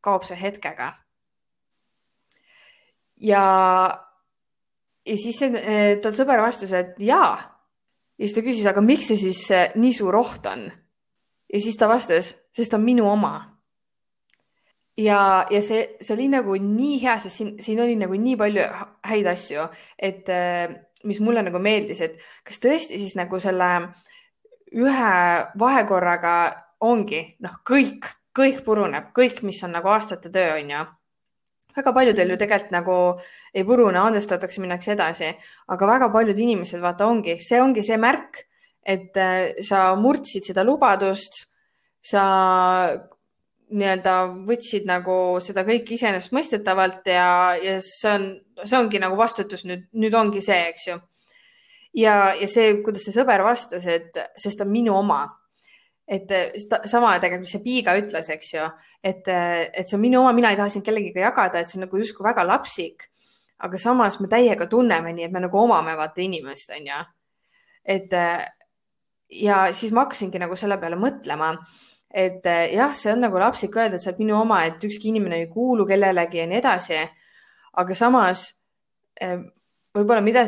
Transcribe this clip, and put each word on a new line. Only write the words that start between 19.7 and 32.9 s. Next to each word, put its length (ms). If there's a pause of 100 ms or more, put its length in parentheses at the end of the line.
et, 320
eh, 380 (360)
mis 160
mulle 240
nagu 160
meeldis, 420
et 160 (260)
kas 160
tõesti 400
siis 160
nagu 240
selle 280 (1080)
ühe 360 (480)
vahekorraga 720 (480)
ongi, 400 (180)
noh, 240
kõik, 460 (260)
kõik 300
puruneb, 500
kõik, 280
mis 200
on 80
nagu 160
aastate 440
töö, 280
on 160
ju. 60 (960)
Väga 180
paljudel 380
ju 40
tegelikult 360
nagu 220 (580)